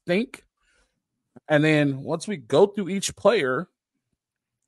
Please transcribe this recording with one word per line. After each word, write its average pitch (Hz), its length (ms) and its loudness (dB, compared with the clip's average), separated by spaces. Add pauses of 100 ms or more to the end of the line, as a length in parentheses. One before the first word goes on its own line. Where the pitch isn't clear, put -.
think. 208 380 -4 (1040)
And 151 140 2
then 147 400 0
once 156 240 -8
we 202 120 -8
go 139 280 4
through 202 220 -8
each 190 280 -6
player, 170 520 0 (1000)